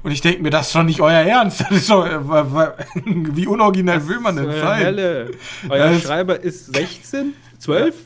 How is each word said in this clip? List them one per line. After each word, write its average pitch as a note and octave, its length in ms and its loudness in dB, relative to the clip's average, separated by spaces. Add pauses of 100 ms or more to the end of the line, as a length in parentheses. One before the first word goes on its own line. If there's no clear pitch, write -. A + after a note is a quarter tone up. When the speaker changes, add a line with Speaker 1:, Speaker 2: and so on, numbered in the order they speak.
Speaker 1:
Und D3 80 -4
ich C#3+ 100 -4
denk E3+ 220 0
mir, D3+ 80 0
„Das D3+ 160 0
ist - 80 -2
doch E3 80 4
nicht D#3+ 180 2
euer D#3+ 220 6
Ernst.“ G#3+ 380 2
<laughs> - 100 -4
Das - 0 -
ist F#3 180 2
doch, F#3+ 160 6
äh, E3 140 -2 (100)
wa-, D3+ 240 4
wa-, D#3 200 0 (200)
<laughs> F3 100 -6
wie E3 440 -2
unoriginell G3 500 2
Speaker 2:
Was D3 100 -4
Speaker 1:
will G#3+ 120 -4
man G#3+ 160 -2
denn C#3 100 -4
Speaker 2:
zur D3+ 140 -4
Speaker 1:
sein? G3 260 0
Speaker 2:
Hölle? F3 460 -2 (360)
Euer C#3+ 260 2
Speaker 1:
Das E3+ 100 0
Speaker 2:
Schreiber F3 360 -2
ist - 360 -8
sechzehn? C#4 580 -6 (240)
Zwölf? A3+ 380 0 (100)